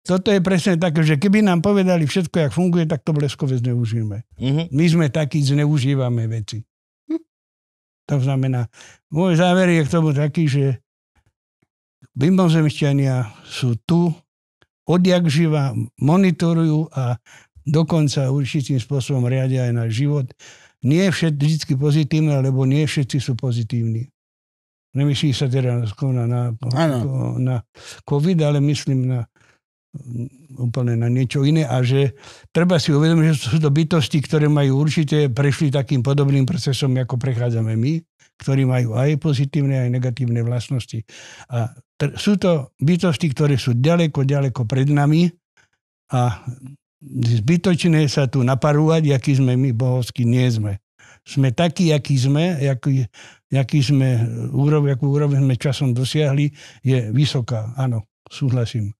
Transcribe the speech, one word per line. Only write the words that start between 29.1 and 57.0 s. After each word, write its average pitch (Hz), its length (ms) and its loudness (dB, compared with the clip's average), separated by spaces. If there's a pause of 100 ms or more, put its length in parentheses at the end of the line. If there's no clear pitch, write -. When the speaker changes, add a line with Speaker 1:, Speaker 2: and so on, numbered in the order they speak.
Speaker 1:
na, 123 100 -2 (1400)
úplne 120 380 -2
na 117 160 0
niečo 131 320 0
iné 151 240 2
a 127 160 0
že 135 320 2 (340)
treba 175 300 2
si 151 160 0
uvedomiť, 160 340 4
že 139 220 0
sú 156 80 2
to 151 100 2
bytosti, 151 520 2
ktoré 151 260 0
majú 143 320 2
určite, 151 500 0
prešli 139 400 0
takým 135 320 0
podobným 139 440 2
procesom, 127 500 -2
ako 127 240 -4
prechádzame 117 560 -2
my, 131 240 0 (380)
ktorí 135 280 0
majú 123 300 0
aj 139 240 0
pozitívne, 139 580 -2
aj 123 140 -2
negatívne 120 500 -2
vlastnosti. 120 640 -4 (440)
A 117 200 -4 (280)
tr-, - 200 -4
sú 208 220 0
to 170 420 0
bytosti, 170 500 0
ktoré 143 280 2
sú 123 180 0
ďaleko, 151 480 2
ďaleko 135 420 0
pred 131 220 0
nami 147 420 2 (840)
a 123 300 0 (680)
zbytočné 151 1000 2
sa 143 200 0
tu 135 140 -2
naparovať, 147 720 2
aký 139 220 0
sme 131 200 2
my 131 160 2
bohovskí, 127 540 -2
nie 127 240 2
sme. 104 320 -2 (420)
Sme 135 280 0
takí, 170 400 0
akí 147 240 0
sme, 143 420 0
jaký, 135 460 -2 (460)
jaký 135 320 0
sme, 131 420 2 (260)
úroveň, 143 460 2
akú 131 140 -4
úroveň 143 320 0
sme 135 160 2
časom 135 340 -2
dosiahli, 143 600 0 (300)
je 127 300 0